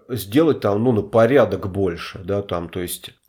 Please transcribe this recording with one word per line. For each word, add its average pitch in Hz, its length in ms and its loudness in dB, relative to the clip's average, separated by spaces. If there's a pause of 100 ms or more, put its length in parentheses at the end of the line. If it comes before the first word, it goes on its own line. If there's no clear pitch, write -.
сделать 123 520 0
там, 104 220 0
ну, 123 100 2
на 104 100 2
порядок 113 680 2
больше, 95 540 -4
да, 98 160 -4
там, 85 300 -6
то 95 100 -8
есть - 300 -10 (180)